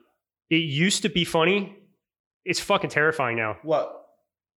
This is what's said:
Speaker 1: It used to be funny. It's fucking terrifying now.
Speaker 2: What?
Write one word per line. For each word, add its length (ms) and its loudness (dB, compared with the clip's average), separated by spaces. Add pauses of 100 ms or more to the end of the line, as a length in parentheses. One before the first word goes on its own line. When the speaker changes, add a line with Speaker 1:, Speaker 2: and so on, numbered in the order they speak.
(500)
Speaker 1:
It 80 2
used 460 0
to 60 0
be 160 0
funny. 500 0 (680)
It's 140 -4
fucking 300 0
terrifying 480 0
now. 260 -4
Speaker 2:
What? 420 -2 (520)